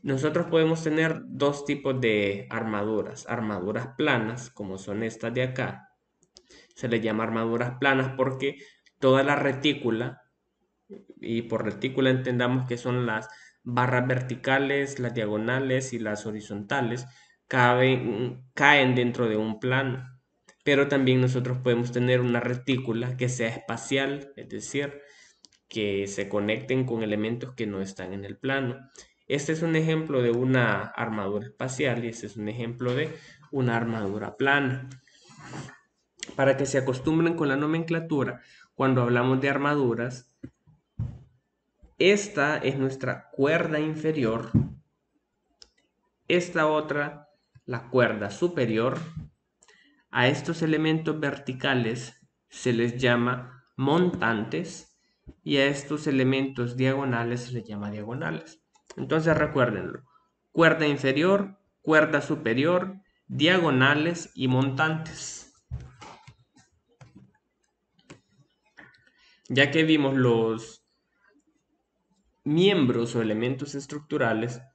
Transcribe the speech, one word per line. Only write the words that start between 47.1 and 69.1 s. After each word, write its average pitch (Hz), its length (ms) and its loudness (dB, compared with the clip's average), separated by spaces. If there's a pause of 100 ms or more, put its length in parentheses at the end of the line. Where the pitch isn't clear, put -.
la 120 240 -8
cuerda 110 420 2
superior. 127 640 0 (1120)
A 123 180 4
estos 160 340 -2
elementos 156 580 0
verticales 127 1000 -4 (300)
se - 240 -2
les 117 240 0
llama 123 680 0 (140)
montantes 139 1200 0 (440)
y 143 140 0
a 135 100 6
estos 147 400 -4
elementos 131 680 0
diagonales 127 680 0
se 123 120 -10
les 113 100 -6
llama 104 280 -8
diagonales. 123 640 -8 (400)
Entonces 156 400 2
recuérdenlo, 117 640 0 (480)
cuerda 160 360 6
inferior, 147 720 2 (220)
cuerda 151 400 4
superior, 165 760 0 (320)
diagonales 151 1080 2
y 131 140 -2
montantes. 139 1080 -2 (4000)